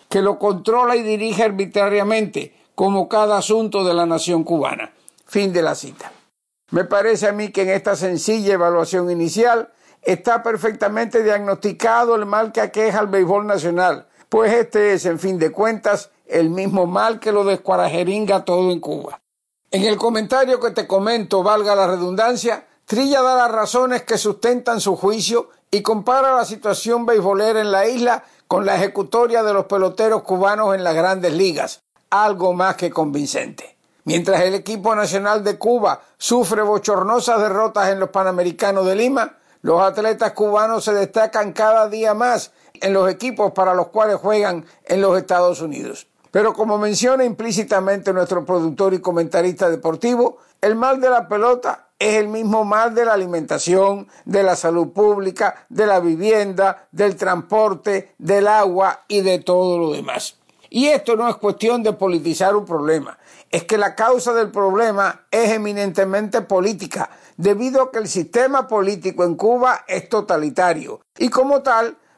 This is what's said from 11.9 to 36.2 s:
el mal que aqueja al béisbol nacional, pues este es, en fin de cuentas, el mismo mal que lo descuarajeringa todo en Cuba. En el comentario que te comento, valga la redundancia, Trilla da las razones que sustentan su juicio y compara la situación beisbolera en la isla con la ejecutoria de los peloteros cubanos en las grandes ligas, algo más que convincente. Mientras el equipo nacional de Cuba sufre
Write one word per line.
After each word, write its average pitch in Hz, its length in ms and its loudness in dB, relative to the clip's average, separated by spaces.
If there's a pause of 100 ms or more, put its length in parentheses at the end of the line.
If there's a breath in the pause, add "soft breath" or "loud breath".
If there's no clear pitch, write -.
el 214 100 -2
mal 214 280 -2
que 226 80 -2
aqueja 214 400 0
al 208 80 -2
béisbol 196 380 2
nacional, 175 600 0 (220 soft breath)
pues 220 260 2
este 214 400 2
es, 175 100 -4
en 170 140 -2
fin 185 220 -2
de 160 100 2
cuentas, 208 600 -2 (160)
el 165 240 2
mismo 190 360 0
mal 208 320 -2
que 214 140 -2
lo 202 120 2
descuarajeringa 185 1000 0
todo 185 260 2
en 170 100 -4
Cuba. 151 400 -10 (520)
En 190 100 0
el 208 140 2
comentario 233 640 0
que 233 100 -2
te 196 160 -4
comento, 196 560 0
valga 208 320 2
la 190 140 2
redundancia, 190 760 -2 (220 soft breath)
Trilla 269 360 0
da 254 120 4
las 240 160 4
razones 240 520 0
que 226 140 -2
sustentan 233 640 -2
su 190 160 -2
juicio 220 540 -2 (200 soft breath)
y 202 120 0
compara 254 520 2
la 233 100 2
situación 220 600 -2
beisbolera 214 560 2
en 208 120 -2
la 196 160 2
isla 240 340 0 (240 soft breath)
con 196 180 -2
la 196 120 0
ejecutoria 220 680 0
de 208 100 2
los 196 120 2
peloteros 196 580 0
cubanos 196 540 0
en 185 80 -4
las 165 100 0
grandes 180 380 0
ligas, 165 500 -2 (260)
algo 196 460 2
más 180 220 0
que 175 140 -4
convincente. 143 840 -6 (280)
Mientras 175 380 0
el 185 120 2
equipo 208 400 -2
nacional 208 480 0
de 202 160 -2
Cuba 208 440 0 (140)
sufre 220 460 0